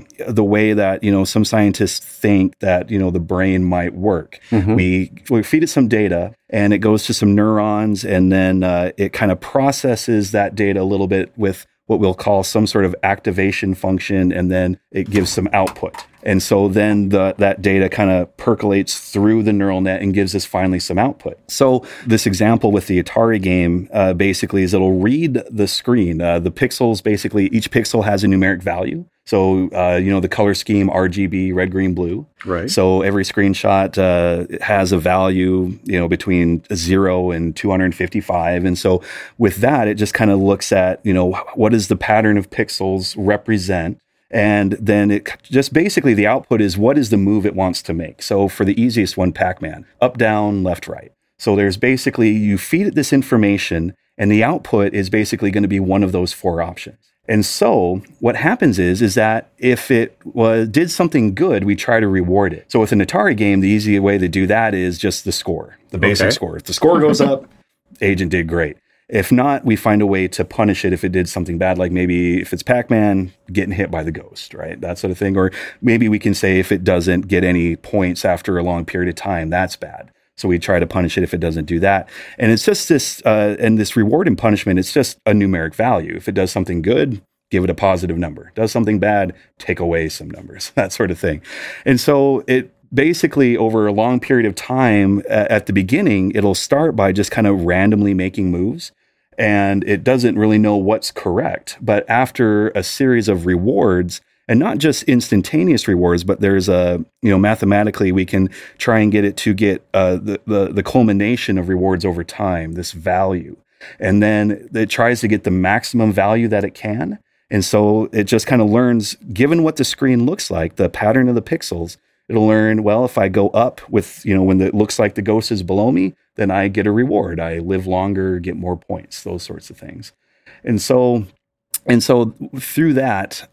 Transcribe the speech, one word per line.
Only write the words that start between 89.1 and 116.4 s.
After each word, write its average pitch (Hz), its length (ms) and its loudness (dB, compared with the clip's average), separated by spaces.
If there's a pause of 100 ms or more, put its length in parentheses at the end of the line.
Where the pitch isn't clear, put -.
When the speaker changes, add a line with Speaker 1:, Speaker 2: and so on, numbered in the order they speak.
Speaker 1:
take - 200 -6
away 82 300 -2
some 78 220 -14
numbers, - 420 -16
<laughs> - 20 -20
that 98 160 -2
sort 95 200 -2
of 85 80 -8
thing. 80 240 -4 (420)
And 127 160 2
so 139 480 2
it 127 240 0 (220)
basically, 139 640 2
over 110 280 2
a 104 60 0
long 120 280 0
period 120 260 2
of 98 80 -2
time, 104 760 2
a-, 107 240 0
at 107 140 0
the 101 80 -2
beginning, 98 600 2
it'll 101 200 2
start 139 420 0
by 98 160 2
just 98 180 -2
kind 110 160 2
of 98 200 2
randomly 101 480 2
making 92 360 -2
moves. 101 400 -4 (480)
And 101 460 2
it 98 200 -2
doesn't 123 340 2
really 107 200 4
know 107 180 4
what's 104 340 -2
correct. - 720 -4
But 107 280 0
after 113 600 2
a 98 120 -2
series 120 460 0
of 87 180 0
rewards, 90 720 2 (260)
and 117 140 4
not - 180 0
just 147 260 0
instantaneous 127 840 0
rewards, 87 360 2
but 95 160 -2
there's 98 280 2
a, 90 340 2 (200)
you 107 80 4
know, 95 80 4
mathematically 104 760 2
we 92 140 0
can 95 240 0 (260)
try 113 220 2
and 107 120 4
get 104 140 2
it 101 140 -2
to 107 160 0
get, 101 400 0
uh, 92 220 2
the, 101 300 -6
the, 101 220 0
the 98 140 -2
culmination 107 760 2
of 87 100 -4
rewards 92 360 0
over 87 180 -4
time, 82 520 -6
this 87 180 -10
value. 92 640 -4 (420)
And 101 240 2
then 104 520 0
it 107 160 0
tries 120 320 2
to 113 60 0
get 104 160 0
the 98 60 0
maximum 104 640 0
value 107 360 0